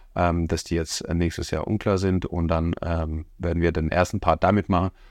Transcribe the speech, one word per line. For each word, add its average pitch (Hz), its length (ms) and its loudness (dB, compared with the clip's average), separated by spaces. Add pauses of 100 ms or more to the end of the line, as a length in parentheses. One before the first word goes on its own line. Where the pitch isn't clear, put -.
(160)
ähm, 85 320 2
dass 80 160 -2
die - 120 -4
jetzt, 82 260 -4
äh, 85 140 -4
nächstes 85 340 -2
Jahr 80 160 -4
unklar 104 320 0
sind. 92 300 0
Und 85 200 -2
dann, 82 360 0
ähm, 80 420 -4 (140)
werden 85 220 -2
wir 82 100 4
den 78 180 0
ersten 90 300 0
Part - 240 2
damit 98 260 4
machen 92 220 0 (200)